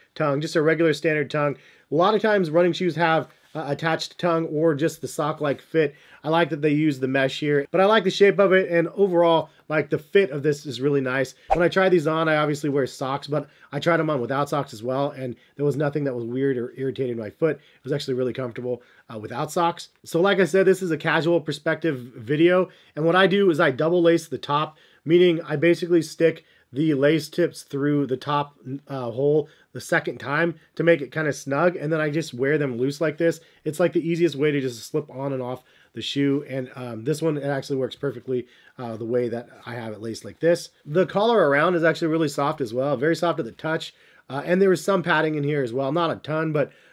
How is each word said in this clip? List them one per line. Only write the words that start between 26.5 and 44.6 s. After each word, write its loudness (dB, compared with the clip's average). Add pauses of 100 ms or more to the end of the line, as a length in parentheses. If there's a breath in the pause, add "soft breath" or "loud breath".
the 0
lace 2
tips -2
through -2
the -2
top, -4 (300)
uh, -6
hole 0 (240 soft breath)
the -12
second -2
time -2 (200 soft breath)
to -6
make 4
it -12
kinda -2
snug, -2
and -4
then -2
I -2
just -6
wear 0
them -4
loose -2
like -2
this. 0 (240 soft breath)
It's, -6
like, 2
the -2
easiest 0
way 0
to 0
just -6
slip -6
on -8
and -4
off -8 (320 soft breath)
the -10
shoe, 0
and, -8
um, -12
this -4
one, 0
it -8
actually -4
works -4
perfectly, -6 (280 soft breath)
uh, -10
the -10
way 0
that -8 (160)
I -12
have -10
it -14
laced -10
like -14
this. 0 (140)
The 0
collar 2
around 2
is 0
actually 2
really 0
soft -2
as -6
well, 0
very 0
soft -2
at -2
the -10
touch, -6 (340 soft breath)
uh, -8
and 2